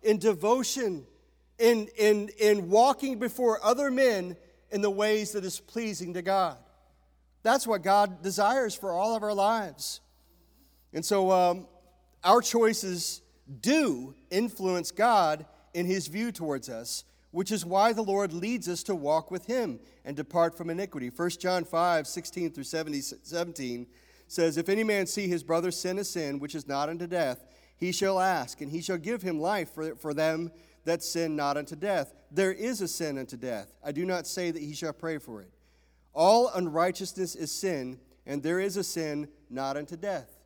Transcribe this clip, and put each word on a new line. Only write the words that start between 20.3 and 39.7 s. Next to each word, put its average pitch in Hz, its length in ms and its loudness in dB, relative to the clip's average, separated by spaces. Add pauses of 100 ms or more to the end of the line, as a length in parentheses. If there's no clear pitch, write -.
from 170 120 -8
iniquity. 165 420 -6
First 175 300 -4
John 180 240 0
five 170 440 0
sixteen 170 420 -6
through 139 140 -10
seventy, 151 360 -4
seventeen 135 840 -8 (400)
says, 165 300 2
"If 165 120 -2
any 202 140 2
man 208 240 2
see 196 220 -4
his 170 160 -2
brother 165 260 0
sin 185 300 -4
a 202 40 -4
sin 143 360 -4
which 143 160 -8
is 143 100 -8
not 143 220 -2
unto 170 180 -6
death, 165 400 -2 (300)
he 180 160 -2
shall 190 260 2
ask, 180 420 0
and 143 120 -8
he 165 80 -4
shall 175 180 -4
give 196 240 -4
him 180 160 -2
life 175 340 -2
for, 156 220 -6
for 151 180 -6
them 160 380 0 (340)
that 170 200 0
sin 165 320 -2
not 143 200 0
unto 147 200 -8
death. 170 380 -2 (180)
There 190 200 2
is 220 280 -4
a 180 80 -4
sin 156 280 -4
unto 131 200 -10
death. 117 360 -8 (120)
I 147 80 -6
do 156 120 -2
not 180 220 -2
say 175 240 -4
that 160 120 -6
he 147 120 -10
shall 156 180 -6
pray 160 260 -6
for 113 220 -14
it. 92 120 -20 (600)
All 226 360 6
unrighteousness 180 880 -2
is 156 160 -6
sin, 131 480 -4 (240)
and 139 180 -6
there 170 160 0
is 190 180 -2
a 202 60 -4
sin 151 460 -4 (200)
not 135 280 -6